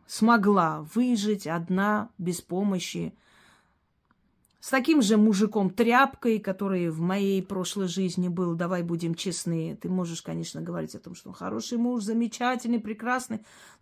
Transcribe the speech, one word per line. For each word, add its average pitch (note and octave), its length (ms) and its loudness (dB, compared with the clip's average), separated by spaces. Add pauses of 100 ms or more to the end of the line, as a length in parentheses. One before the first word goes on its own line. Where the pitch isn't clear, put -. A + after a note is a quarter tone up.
смогла G3 760 4 (120)
выжить G#3+ 520 0
одна, F#3 720 0
без F3 220 -4
помощи. F3+ 760 -4 (1500)
С - 100 -10
таким C4 320 4
же G#3+ 140 6
мужиком-тряпкой, A3 1200 4
который F#3+ 520 -2
в D#3+ 100 -6
моей F#3+ 420 0
прошлой F#3+ 460 -4
жизни F3+ 400 0
был, F3 260 -2
давай F3 280 -2
будем E3+ 320 -2
честны. E3 680 -4
Ты - 80 -8
можешь, F3 340 -2
конечно, E3 380 -8
говорить E3 340 -8
о - 60 -12
том, F3 140 -16
что - 160 -18
он F3+ 40 -16
хороший A3 440 -6
муж, A#3+ 240 0
замечательный, A#3 800 -2
прекрасный. A3 640 -6 (380)